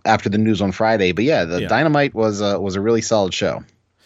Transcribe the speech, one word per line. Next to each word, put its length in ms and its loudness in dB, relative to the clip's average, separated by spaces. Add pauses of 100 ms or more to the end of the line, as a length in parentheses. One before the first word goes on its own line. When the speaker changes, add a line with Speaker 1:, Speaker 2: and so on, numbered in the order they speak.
Speaker 1:
after 260 2
the 100 0
news 240 2
on 80 0
Friday. 400 2
But 140 0
yeah, 200 2
the 160 -4
Speaker 2:
Yeah. 60 -4
Speaker 1:
Dynamite 480 0
was, 260 0
uh, 180 -2
was 160 -4
a 60 -2
really 220 0
solid 320 0
show. 280 -4 (420)